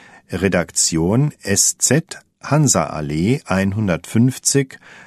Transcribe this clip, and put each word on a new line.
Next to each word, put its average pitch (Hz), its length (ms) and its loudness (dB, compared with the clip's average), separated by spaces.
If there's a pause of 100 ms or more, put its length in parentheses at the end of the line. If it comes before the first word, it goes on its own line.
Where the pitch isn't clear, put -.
(300)
Redaktion 90 1120 0
S - 380 -2
Z, - 420 -2 (200)
Hansaallee 85 1000 0
einhundertfünfzig, 107 1400 0 (280)